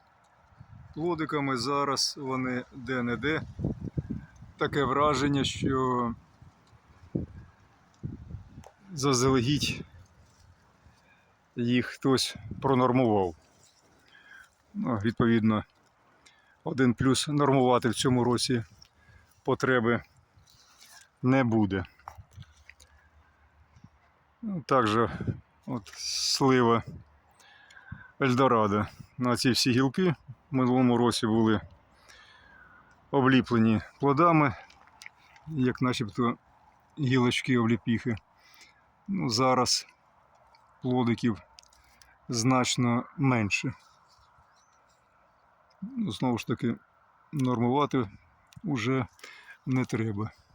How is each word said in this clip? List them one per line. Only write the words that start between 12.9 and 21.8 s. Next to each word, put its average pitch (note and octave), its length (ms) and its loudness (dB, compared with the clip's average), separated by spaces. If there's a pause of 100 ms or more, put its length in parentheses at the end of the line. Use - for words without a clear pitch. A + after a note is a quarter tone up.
Ну, - 240 -4
відповідно, A2 640 2 (1000)
один B2+ 300 2
плюс B2+ 340 0
нормувати C3+ 640 4
в G#2 60 -2
цьому B2+ 280 2
році A#2+ 400 0 (800)
потреби B2 600 0 (1160)
не C3 220 4
буде. G#2 420 0 (2500)